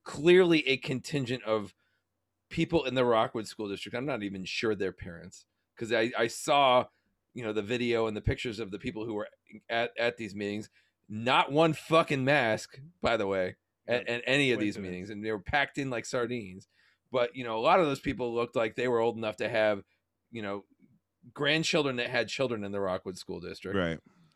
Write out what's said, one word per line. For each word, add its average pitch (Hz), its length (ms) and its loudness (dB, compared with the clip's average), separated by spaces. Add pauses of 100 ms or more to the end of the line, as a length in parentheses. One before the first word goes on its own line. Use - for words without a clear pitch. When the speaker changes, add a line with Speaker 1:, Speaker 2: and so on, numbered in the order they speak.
Speaker 1:
clearly 170 600 6
a 135 100 2
contingent 127 680 -4
of 107 300 -2 (760)
people 160 340 0
in 127 100 -4
the 131 100 4
Rockwood 117 420 2
School 107 220 -8
District. 98 280 -6
I'm 127 100 -4
not 127 160 -4
even 95 220 -6
sure 110 300 -2
they're 95 180 -2
parents, 87 520 -16 (320)
'cause 113 160 -6
I, 113 240 2
I 117 100 2
saw, 127 600 4 (480)
you 120 100 -10
know, 107 80 -2
the 107 100 0
video 117 440 0
and 107 100 -4
the 104 60 -8
pictures 117 380 -4
of 104 100 -8
the 101 80 -8
people 110 260 -8
who 117 100 -6
were 104 140 -6 (400)
at, 117 300 -2
at 117 180 0
these 104 180 -10
meetings. 104 360 -6 (380)
Not 127 440 0
one 156 220 4
fucking 151 500 0
mask, 127 560 0 (220)
by 117 140 2
the 104 100 -2
way, 95 300 -2 (300)
at, 120 220 -2
Speaker 2:
Yeah, 117 60 -2
Speaker 1:
at 120 120 -4
any 135 240 4
of 117 80 4
these 104 160 0
Speaker 2:
coincidence. 92 180 -8
Speaker 1:
meetings, 90 180 -10
and 104 140 -10
they 110 60 -4
were 107 80 -2
packed 139 400 -2
in 135 120 -4
like 117 160 -6
sardines. 117 600 -6 (460)
But, 120 240 0
you 131 80 -8
know, 113 120 -4
a 110 40 -2
lot 165 180 6
of 175 80 4
those 139 140 -2
people 123 340 -4
looked 120 220 -2
like 113 180 0
they 123 140 -2
were 120 100 2
old 113 180 2
enough 110 200 -6
to 110 120 -4
have, 107 360 2 (480)
you 113 100 -10
know, 101 220 -8 (680)
grandchildren 147 640 0
that 120 140 -2
had 120 160 0
children 120 380 -2
in 101 80 -8
the 101 80 -4
Rockwood 92 360 -4
School 90 220 -10
District. 87 380 -6
Speaker 2:
Right. 85 240 0 (360)